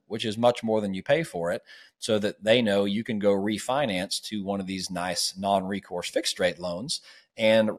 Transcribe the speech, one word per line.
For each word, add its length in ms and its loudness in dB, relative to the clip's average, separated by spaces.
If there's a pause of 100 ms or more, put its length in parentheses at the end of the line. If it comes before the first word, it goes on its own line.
which 180 -6
is 100 -4
much 280 2
more 180 2
than 140 -2
you 80 -6
pay 180 2
for 300 -4
it, 100 -4 (380)
so 180 0
that 260 -4
they 200 6
know 220 4
you 180 -2
can 160 -6
go 140 4
refinance 920 -2
to 200 -6
one 160 -4
of 60 -8
these 240 -6
nice 480 -4
non-recourse 720 -2
fixed 300 -4
rate 180 0
loans 440 -6 (360)
and 420 6